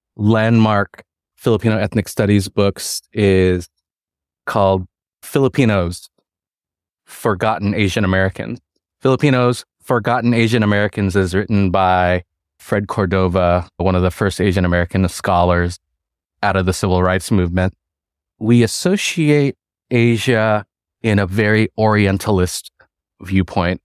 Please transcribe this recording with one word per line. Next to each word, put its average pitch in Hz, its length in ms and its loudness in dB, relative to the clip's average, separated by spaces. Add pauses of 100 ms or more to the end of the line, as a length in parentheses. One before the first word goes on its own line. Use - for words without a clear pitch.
(180)
landmark 110 880 0 (320)
Filipino 110 420 0
ethnic 101 300 -4
studies 101 400 0
books - 540 -4 (100)
is 95 560 2 (800)
called 95 400 0 (360)
Filipinos, 107 880 -2 (920)
Forgotten 101 720 -4
Asian 104 300 0
Americans. 95 540 -2 (420)
Filipinos, 127 640 0 (180)
Forgotten 120 520 0
Asian 113 280 2
Americans 104 540 0
is 92 180 0
written 101 360 0
by 90 520 2 (360)
Fred 104 280 -4
Cordova, 90 800 0 (120)
one 92 160 0
of 90 80 2
the 90 80 0
first 98 300 -4
Asian 92 260 0
American 87 420 0
scholars 87 720 0 (640)
out 98 140 0
of 92 100 0
the 92 60 0
civil 92 300 0
rights 92 280 -2
movement. 90 440 0 (640)
We 117 240 4
associate 147 920 0 (340)
Asia 113 760 0 (360)
in 107 160 2
a 101 80 0
very 107 520 0
Orientalist 101 920 0 (520)
viewpoint, 90 640 -2